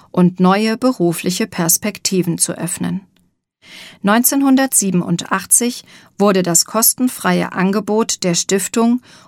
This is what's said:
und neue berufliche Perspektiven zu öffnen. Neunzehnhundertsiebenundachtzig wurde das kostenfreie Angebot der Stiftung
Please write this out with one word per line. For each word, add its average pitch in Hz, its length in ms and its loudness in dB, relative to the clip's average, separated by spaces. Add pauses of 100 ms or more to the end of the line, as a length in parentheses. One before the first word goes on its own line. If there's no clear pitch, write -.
(100)
und 180 280 2
neue 208 380 2
berufliche 180 680 -2
Perspektiven 170 920 -2
zu - 160 -4
öffnen. 175 480 -6 (1000)
Neunzehnhundertsiebenundachtzig 240 1800 0 (320)
wurde 196 240 4
das 170 240 0
kostenfreie 220 840 -2
Angebot 208 720 -2
der 175 120 0
Stiftung 226 680 0 (280)